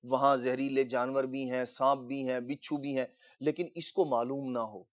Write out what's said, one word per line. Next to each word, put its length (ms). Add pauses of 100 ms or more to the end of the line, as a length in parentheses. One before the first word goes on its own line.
وہاں 320
زہریلے 480
جانور 400
بھی 280
ہیں، 140
سانپ 360
بھی 280
ہیں، 100
بچھو 380
بھی 200
ہیں، 80 (340)
لیکن 360
اس 180
کو 120
معلوم 460
نہ 80
ہو 340